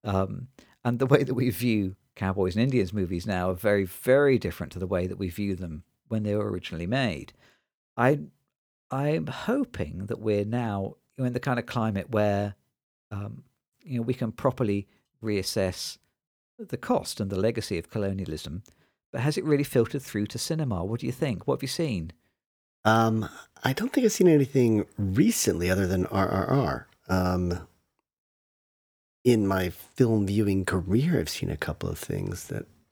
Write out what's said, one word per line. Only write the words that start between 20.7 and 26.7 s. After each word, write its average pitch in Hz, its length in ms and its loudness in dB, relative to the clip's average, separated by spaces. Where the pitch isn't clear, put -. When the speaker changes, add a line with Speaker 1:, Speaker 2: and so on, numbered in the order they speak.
Speaker 1:
What 110 180 -4
do 131 60 -6
you 127 60 -2
think? 131 340 -4
What 139 100 2
have - 60 -8
you 131 60 -6
seen? 104 440 -4
Speaker 2:
Um, 113 420 4
I 131 120 2
don't 233 180 -4
think 247 140 4
I've 202 60 4
seen 185 160 6
anything 127 580 6
recently 98 720 2
other 92 180 4
than 90 200 2
R 98 200 2
R - 200 0
R. 120 420 0